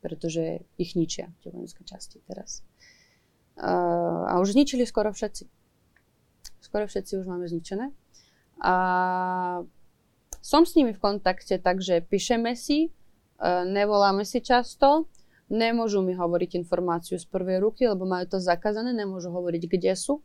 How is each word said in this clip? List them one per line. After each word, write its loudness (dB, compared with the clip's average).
Pretože -6
ich -6
ničia, -4
tie -16
vojenské -16
časti -20
teraz. -14
A, -2
a 0
už 0
zničili 4
skoro -2
všetci. -8
Skoro -4
všetci -6
už -6
máme -6
zničené. -6
A 2
som 6
s 2
nimi 4
v -12
kontakte, 0
takže 2
píšeme 0
si, 0
e, -
nevoláme 4
si -2
často, 4
nemôžu 2
mi 0
hovoriť -2
informáciu -2
z -8
prvej -2
ruky, 2
lebo -2
majú -2
to 2
zakázané, 0
nemôžu -4
hovoriť, -4
kde 0
sú. -4